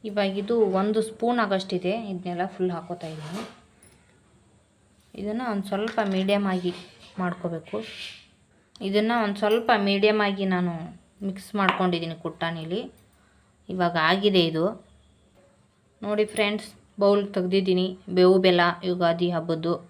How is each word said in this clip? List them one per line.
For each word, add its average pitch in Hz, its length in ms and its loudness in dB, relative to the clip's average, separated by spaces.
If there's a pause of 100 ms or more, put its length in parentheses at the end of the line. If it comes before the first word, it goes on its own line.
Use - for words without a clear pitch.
ಇವಾಗ 196 320 0
ಇದು 226 140 -2 (220)
ಒಂದು 208 300 2
ಸ್ಪೂನ್ 240 360 -2
ಆಗಷ್ಟಿದೆ, 190 480 -2 (200)
ಇದನ್ನೆಲ್ಲ 175 420 -4
ಫುಲ್ 185 220 -2
ಹಾಕ್ಕೋತಾ 170 360 -10
ಇದ್ದೀನಿ. 160 300 -10 (1800)
ಇದನ್ನ 214 300 -6
ಒಂದ್ 196 200 -4
ಸ್ವಲ್ಪ 208 260 -4 (160)
ಮೀಡಿಯಮ್ 196 400 0
ಆಗಿ 180 180 -2 (500)
ಮಾಡ್ಕೋಬೇಕು. 170 560 -6 (1080)
ಇದನ್ನ 208 240 2 (140)
ಒಂದ್ 202 160 -4
ಸ್ವಲ್ಪ 226 280 2 (200)
ಮೀಡಿಯಮ್ 214 380 4
ಆಗಿ 196 260 -2
ನಾನು 180 200 0 (540)
ಮಿಕ್ಸ್ 190 320 -10
ಮಾಡ್ಕೊಂಡಿದ್ದೀನಿ 175 640 0
ಕುಟ್ಟಾಣಿಲಿ. 165 580 -6 (920)
ಇವಾಗ 175 200 0 (160)
ಆಗಿದೆ 196 400 4
ಇದು. 160 140 0 (1400)
ನೋಡಿ 214 260 2
ಫ್ರೆಂಡ್ಸ್, 208 340 -2 (360)
ಬೌಲ್ 202 200 6 (140)
ತೆಗ್ದಿದ್ದೀನಿ 185 500 2 (300)
ಬೇವು 185 180 8 (120)
ಬೆಲ್ಲ 175 140 6 (280)
ಯುಗಾದಿ 175 480 0
ಹಬ್ಬದ್ದು. 165 380 -2 (140)